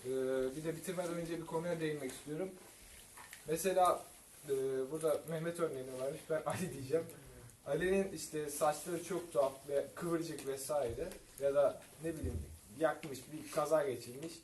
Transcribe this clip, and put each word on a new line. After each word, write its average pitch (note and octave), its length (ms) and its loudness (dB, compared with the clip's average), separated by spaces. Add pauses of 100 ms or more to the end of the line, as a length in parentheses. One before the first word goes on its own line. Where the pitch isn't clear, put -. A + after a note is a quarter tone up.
Ee, B2+ 40 -4 (480)
bir D#3 80 -6
de D#3+ 120 0
bitirmeden F3 380 -2
önce E3 240 -2
bir D#3 80 -6
konuya E3 340 0
değinmek D3 320 -2
istiyorum. E3 380 -4 (960)
Mesela, F3+ 540 6 (460)
e, C#3 40 2 (380)
burada D#3 380 2
Mehmet E3 320 -2
örneğini C3 400 -2
vermiş, D3 200 -2 (100)
ben D#3 120 2
<laughs> - 40 -4
Ali D#3 260 -2
diyeceğim. C#3+ 320 0 (600)
Ali'nin F#3 460 2
işte D3+ 380 -4
saçları E3 540 0
çok - 280 -4
tuhaf - 200 4 (160)
ve C#3 260 2
kıvırcık D#3 520 -2
vesaire D3+ 600 0 (320)
ya C#3 140 4
da C#3 260 6 (240)
ne E3 100 -2
bileyim C3 280 -2 (360)
yakmış, D3+ 400 0 (140)
bir - 180 -8
kaza D3 380 4
geçirmiş. B2+ 440 -6 (120)